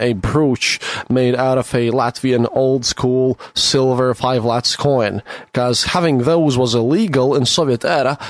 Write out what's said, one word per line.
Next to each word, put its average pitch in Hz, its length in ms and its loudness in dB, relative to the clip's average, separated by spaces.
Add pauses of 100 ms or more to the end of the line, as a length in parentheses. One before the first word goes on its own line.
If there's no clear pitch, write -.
a 120 140 0
brooch 123 680 0 (300)
made 127 240 2
out 131 240 0
of - 160 -4
a 120 160 0
Latvian 120 600 0
old-school 131 880 0 (160)
silver 127 600 0
five 127 280 0
lats 117 360 -2
coin, 110 440 0 (300)
'cause 123 320 0
having 165 360 0
those 151 360 2
was 123 180 2
illegal 139 600 2
in 135 100 2
Soviet 131 400 0
era, 143 320 0 (140)